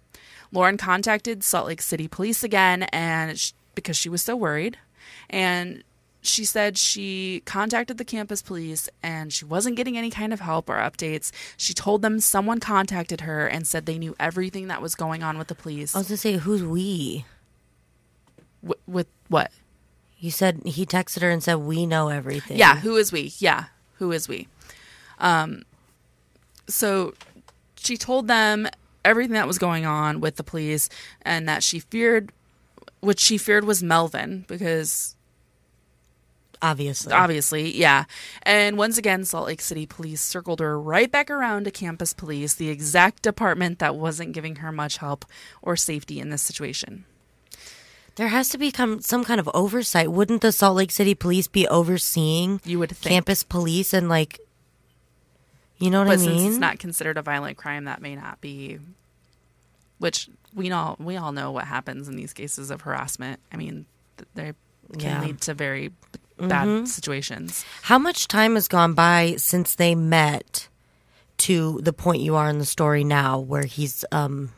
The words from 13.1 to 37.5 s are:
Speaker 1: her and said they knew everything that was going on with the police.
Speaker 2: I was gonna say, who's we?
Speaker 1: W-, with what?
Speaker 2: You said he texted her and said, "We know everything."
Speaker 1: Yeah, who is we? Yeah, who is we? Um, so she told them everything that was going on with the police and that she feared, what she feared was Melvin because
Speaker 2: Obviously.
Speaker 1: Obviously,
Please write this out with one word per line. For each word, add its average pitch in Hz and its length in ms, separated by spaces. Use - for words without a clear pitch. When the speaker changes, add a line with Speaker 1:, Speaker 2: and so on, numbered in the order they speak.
Speaker 1:
her 156 260
and 156 180
said 160 200
they 165 120
knew 160 220
everything 185 480
that 175 120
was 160 140
going 160 300
on 156 120
with 156 120
the 170 80
police. 147 400
Speaker 2:
I - 20
was 190 80
gonna 208 120
say, 208 180
who's 185 260
we? 170 640
Speaker 1:
W-, 170 240
with 180 220
what? - 240
Speaker 2:
You 170 100
said 175 340
he 175 220
texted 180 360
her 175 80
and 165 120
said, 170 140
"We 160 300
know 156 220
everything." 143 480
Speaker 1:
Yeah, 151 220
who 220 180
is 214 140
we? 143 280
Yeah, 160 260
who 180 180
is 156 160
we? 104 180
Um, 160 460
so 196 460
she 247 200
told 254 320
them 214 400
everything 226 280
that 208 160
was 180 100
going 165 280
on 151 340
with 156 160
the 156 80
police 151 440
and 165 260
that 156 160
she 165 160
feared, 226 500
what 196 180
she - 200
feared 208 260
was 196 180
Melvin 165 640
because 165 720
Speaker 2:
Obviously. 143 480
Speaker 1:
Obviously, 156 640